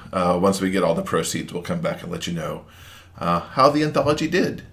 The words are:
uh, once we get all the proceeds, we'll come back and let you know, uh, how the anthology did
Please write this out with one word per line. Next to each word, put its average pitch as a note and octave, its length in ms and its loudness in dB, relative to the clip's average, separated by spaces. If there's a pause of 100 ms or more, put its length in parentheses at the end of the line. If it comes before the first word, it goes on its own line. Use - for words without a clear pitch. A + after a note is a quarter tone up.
(120)
uh, F2+ 280 2
once F#2+ 220 2
we F#2+ 80 2
get F#2 140 2
all E2+ 100 4
the F2+ 80 0
proceeds, E2 500 -2
we'll F2 120 -6
come E2+ 180 -4
back E2 220 -4
and E2+ 80 -10
let E2+ 160 -6
you F2 60 -4
know, D#2 320 -8 (540)
uh, E2+ 200 0
how C#3 320 4
the D3+ 120 2
anthology D3+ 440 2
did - 340 0 (120)